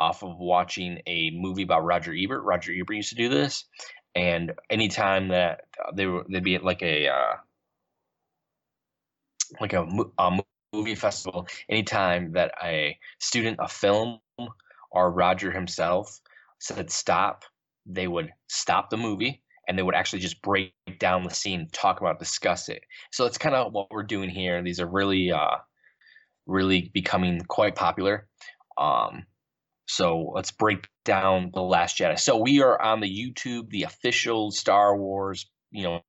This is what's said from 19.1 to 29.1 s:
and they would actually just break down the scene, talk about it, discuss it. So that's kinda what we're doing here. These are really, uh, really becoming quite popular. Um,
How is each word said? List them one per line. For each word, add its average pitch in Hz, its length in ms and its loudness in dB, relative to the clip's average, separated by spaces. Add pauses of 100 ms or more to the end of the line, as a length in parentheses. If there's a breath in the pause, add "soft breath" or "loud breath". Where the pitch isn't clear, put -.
and 95 100 -2
they 92 40 0
would 90 120 2
actually 92 240 0
just 90 240 -6
break 95 320 0 (240)
down 92 240 2
the 87 80 -6
scene, 87 420 -4
talk - 280 0
about 85 160 0
it, - 20 -20
discuss - 500 -4
it. - 140 -10 (300 loud breath)
So - 100 0
that's 117 160 0
kinda 131 300 2
what 101 240 -4
we're 107 100 -6
doing 101 260 -4
here. 90 320 -2
These 87 200 -4
are 85 80 -2
really, 95 420 2
uh, 73 280 2 (880 soft breath)
really 95 460 2
becoming 90 500 0
quite 104 340 2
popular. 98 500 0 (500 loud breath)
Um, 65 500 0 (600)